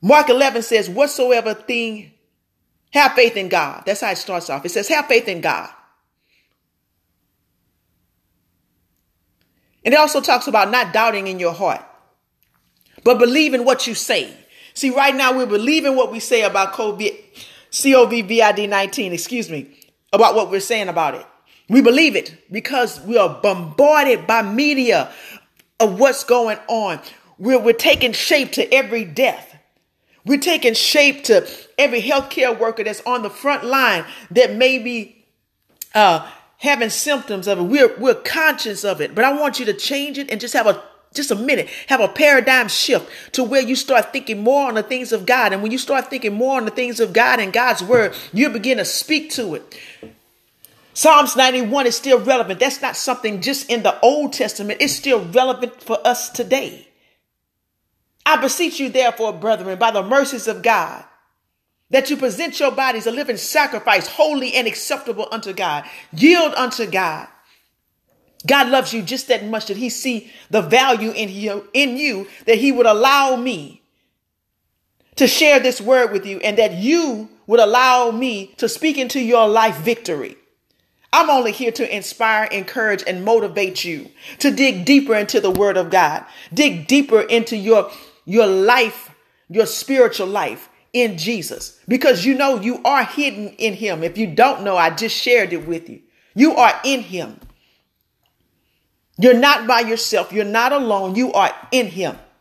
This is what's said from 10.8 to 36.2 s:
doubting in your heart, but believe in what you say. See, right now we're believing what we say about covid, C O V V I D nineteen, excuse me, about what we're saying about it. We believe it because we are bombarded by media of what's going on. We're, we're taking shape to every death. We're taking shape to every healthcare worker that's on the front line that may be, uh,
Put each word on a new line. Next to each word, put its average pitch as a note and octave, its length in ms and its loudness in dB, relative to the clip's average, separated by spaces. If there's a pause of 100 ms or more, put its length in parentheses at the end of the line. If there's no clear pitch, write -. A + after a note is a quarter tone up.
doubting G#3+ 340 -2
in F#3+ 100 -8
your F3 140 -4
heart, E3 340 -4 (1160)
but A#3 160 4
believe C4 340 4
in A#3+ 120 0
what B3+ 220 0
you A#3 60 -6
say. F#3 400 -4 (400)
See, C#4 160 -2
right C#4 240 2
now C4 220 0
we're C4 100 -2
believing C4 520 0
what B3 160 0
we A3+ 80 -10
say A3+ 220 0
about G3 280 0
covid, G#3 480 -6 (500)
C - 240 0
O B3+ 120 8
V A3+ 160 -2
V A3 200 0
I G#3 120 4
D G#3 140 -4
nineteen, G3 440 -4
excuse F3 380 -8
me, D3+ 180 -10 (460)
about A3+ 200 6
what G3+ 160 0
we're F#3+ 120 -2
saying G#3+ 260 -4
about E3 280 -2
it. - 100 -14 (420)
We B3 140 4
believe B3+ 340 4
it - 340 -8
because A#3+ 520 -4
we G#3+ 160 0
are G3 100 4
bombarded G3+ 1000 2
by A3+ 180 2
media A#3 680 0 (680)
of G3 220 0
what's C4 240 2
going A#3 360 0 (100)
on. G3+ 320 -4 (360)
We're, B3 220 2
we're A#3 140 2
taking A#3+ 400 2
shape - 400 -2
to A3+ 200 -2
every A#3 300 0
death. F#3+ 440 -4 (760)
We're C#4 140 0
taking C#4 340 0
shape C#4 520 2
to G#3 220 4 (300)
every B3 240 2
healthcare C4 560 -2
worker A3+ 260 -4
that's G#3 180 -8
on B3 200 -2
the G#3+ 80 -6
front - 340 -4
line F#3+ 420 -2 (260)
that G#3 240 2
may B3+ 240 2
be, A3+ 460 -10 (720)
uh, F3+ 340 4 (280)